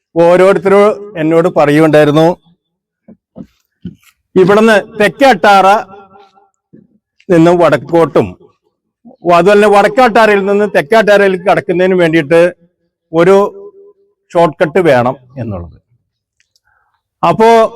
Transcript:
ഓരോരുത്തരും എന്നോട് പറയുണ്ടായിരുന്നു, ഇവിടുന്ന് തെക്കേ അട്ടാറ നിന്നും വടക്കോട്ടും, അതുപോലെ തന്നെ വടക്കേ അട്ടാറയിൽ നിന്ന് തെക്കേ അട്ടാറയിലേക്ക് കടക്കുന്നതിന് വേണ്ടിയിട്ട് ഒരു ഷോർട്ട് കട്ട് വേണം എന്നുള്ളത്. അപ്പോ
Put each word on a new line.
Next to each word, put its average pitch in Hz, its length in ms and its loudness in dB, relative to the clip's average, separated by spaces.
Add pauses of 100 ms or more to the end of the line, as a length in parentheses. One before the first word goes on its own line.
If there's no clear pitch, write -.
(240)
ഓരോരുത്തരും 196 600 2 (380)
എന്നോട് 165 260 0 (100)
പറയുണ്ടായിരുന്നു, 151 720 2 (2250)
ഇവിടുന്ന് 214 340 2 (240)
തെക്കേ 208 320 -2
അട്ടാറ 196 340 2 (1700)
നിന്നും 175 300 2
വടക്കോട്ടും, 151 680 0 (1080)
അതുപോലെ 190 200 2
തന്നെ 208 200 2
വടക്കേ 208 300 0
അട്ടാറയിൽ 214 440 0
നിന്ന് 202 260 -2
തെക്കേ 208 240 -2
അട്ടാറയിലേക്ക് 196 500 0
കടക്കുന്നതിന് 180 520 -2
വേണ്ടിയിട്ട് 165 380 0 (800)
ഒരു 185 160 2 (960)
ഷോർട്ട് 170 280 -2
കട്ട് 175 280 -2
വേണം 123 260 0 (280)
എന്നുള്ളത്. 92 340 -14 (1500)
അപ്പോ 220 200 2 (260)